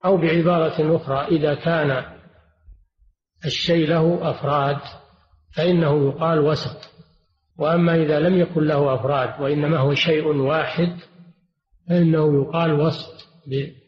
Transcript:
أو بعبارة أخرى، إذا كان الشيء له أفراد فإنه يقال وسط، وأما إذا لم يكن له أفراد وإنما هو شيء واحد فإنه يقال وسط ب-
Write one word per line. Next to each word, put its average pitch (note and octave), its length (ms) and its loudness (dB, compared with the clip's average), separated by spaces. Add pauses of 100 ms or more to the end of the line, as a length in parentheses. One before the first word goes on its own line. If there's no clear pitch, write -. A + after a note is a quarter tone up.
أو F#3+ 120 2
بعبارة E3 800 2
أخرى، C#3+ 400 -2
إذا D3+ 180 0
كان C#3+ 500 -2 (1400)
الشيء D#3+ 440 0
له E3+ 420 0
أفراد C#3 480 -2 (800)
فإنه D3+ 520 2
يقال D#3+ 300 0
وسط، - 520 -2 (680)
وأما E3+ 360 2
إذا D#3 260 2
لم F3+ 180 2
يكن E3 260 0
له C#3+ 300 2
أفراد C3 460 -2
وإنما D3 380 0
هو C#3+ 160 2
شيء D#3 320 0
واحد D3+ 680 -2 (920)
فإنه D#3+ 540 4
يقال D#3+ 380 -2
وسط - 460 -4 (200)
ب- C#3 260 -6 (160)